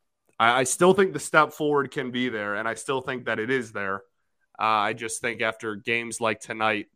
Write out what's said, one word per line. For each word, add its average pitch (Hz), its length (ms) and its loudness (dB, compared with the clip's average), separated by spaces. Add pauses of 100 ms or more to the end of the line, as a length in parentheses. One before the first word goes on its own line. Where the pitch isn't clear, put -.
(380)
I, 120 220 6
I 131 40 2
still 180 280 6
think 190 200 4
the 143 80 -6
step 151 320 4
forward 147 400 0
can 127 180 -6
be 127 180 -2
there, 104 280 -4
and 110 100 -4
I 113 80 -2
still 131 260 -4
think 127 260 -6
that 113 120 -2
it 110 100 -4
is 123 240 -2
there. 98 300 -6 (560)
Uh, 107 320 2
I - 20 -4
just 117 280 -8
think 117 200 -4
after 110 360 -2
games 117 440 -4
like 110 200 -2
tonight, 110 560 -2